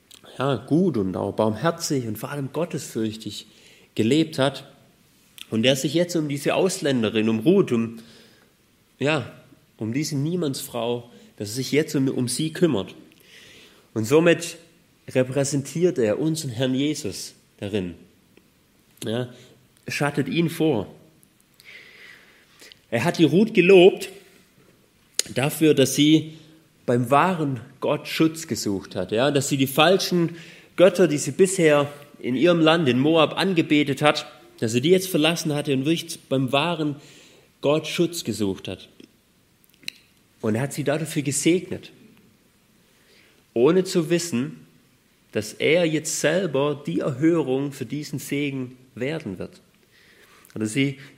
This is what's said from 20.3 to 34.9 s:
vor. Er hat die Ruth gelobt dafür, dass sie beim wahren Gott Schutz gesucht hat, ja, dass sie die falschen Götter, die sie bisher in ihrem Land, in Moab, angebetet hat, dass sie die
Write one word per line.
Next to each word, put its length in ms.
vor. 420
Er 140
hat 140
die 60
Ruth 300
gelobt 540
dafür, 420
dass 200
sie 440
beim 260
wahren 500
Gott 280
Schutz 380
gesucht 500
hat, 160
ja, 180
dass 200
sie 80
die 80
falschen 720
Götter, 320
die 120
sie 140
bisher 600
in 160
ihrem 260
Land, 280
in 100
Moab, 400
angebetet 640
hat, 260
dass 140
sie 80
die 100